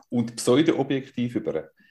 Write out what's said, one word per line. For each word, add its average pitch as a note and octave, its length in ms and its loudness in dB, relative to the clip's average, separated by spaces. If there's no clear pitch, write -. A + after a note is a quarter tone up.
und A#2 280 -4
pseudo-objektiv C3 1000 0
rüber. - 360 -6